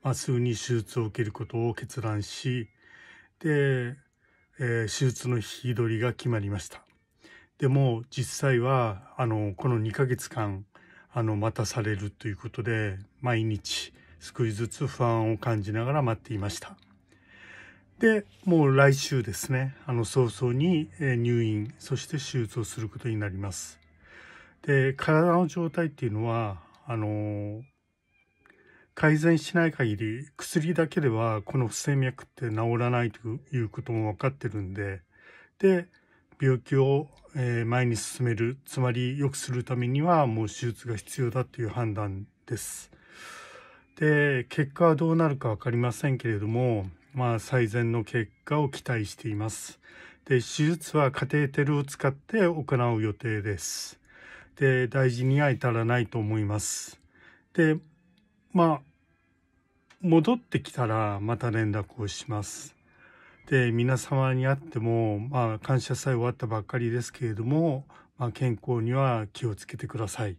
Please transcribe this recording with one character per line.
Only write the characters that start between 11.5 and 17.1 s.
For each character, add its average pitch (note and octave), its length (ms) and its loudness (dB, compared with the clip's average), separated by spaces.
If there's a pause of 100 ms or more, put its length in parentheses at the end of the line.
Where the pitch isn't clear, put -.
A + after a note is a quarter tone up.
た A2+ 100 -2
さ - 160 -4
れ G#2+ 140 -2
る G2+ 160 -6
と - 160 -12
い G#2 60 -6
う - 20 -8
こ A2 140 -12
と A2 140 -8
で、 G#2+ 360 -2 (220)
毎 A2+ 240 0
日 - 480 -4 (260)
少 - 260 -4
し A2 60 -2
ず G#2+ 160 -4
つ C#3 200 -6
不 - 180 -2
安 A2+ 260 2
を A2 60 -2
感 A2 240 -2
じ G2+ 100 -6
な A2+ 140 -2
が C3+ 80 -2
ら D3+ 80 2
待 A#2 180 0
っ - 20 -20
て - 120 -10
い G#2 40 -4
ま G2+ 120 -4
し - 100 -8
た。 - 160 -16 (1200)